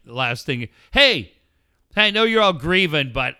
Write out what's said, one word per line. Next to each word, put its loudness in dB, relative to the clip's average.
The -20
last -4
thing, -6
"Hey, 2
I 2
know 2
you're 2
all 4
grieving, 0
but -6